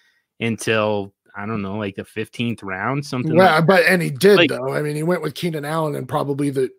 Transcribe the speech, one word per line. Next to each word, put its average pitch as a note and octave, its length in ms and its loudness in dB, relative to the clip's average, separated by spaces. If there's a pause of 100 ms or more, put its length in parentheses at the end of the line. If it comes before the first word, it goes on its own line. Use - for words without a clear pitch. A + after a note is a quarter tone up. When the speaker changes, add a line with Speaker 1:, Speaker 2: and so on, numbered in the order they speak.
(420)
Speaker 1:
until, G#2+ 720 -2 (260)
I G2+ 60 -10
don't G#2+ 160 -6
know, G2 160 -8
like, G2+ 180 -6
the G2+ 80 -10
fifteenth A2 600 -8
round, G#2+ 420 -4
something C#3+ 300 -2
Speaker 2:
Well, E3+ 220 6
Speaker 1:
like E3 100 4
Speaker 2:
but, F#3 180 6
and F3+ 160 2
he D#3 80 -2
did, F3+ 280 6
Speaker 1:
like E3+ 120 4
Speaker 2:
though. B2+ 240 -4
I D3 80 -2
mean, D3 140 -4
he D3+ 80 -4
went E3+ 180 0
with D3+ 140 -6
Keenan D#3 300 -6
Allen D#3 280 -2
and C3+ 160 -8
probably C#3+ 400 -2
the, C3+ 300 -2